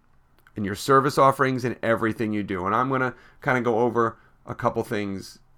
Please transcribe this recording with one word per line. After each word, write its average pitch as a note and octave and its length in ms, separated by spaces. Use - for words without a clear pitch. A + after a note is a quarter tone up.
in G#2+ 80
your G2 100
service C3+ 440
offerings C3+ 460
and A#2 180
everything A2 500
you G#2 100
do. F#2 240
And G2+ 80
I'm B2+ 140
gonna C3 260
kinda B2+ 180
go A2+ 200
over A#2 380
a A#2+ 80
couple A2+ 280
things, G2+ 560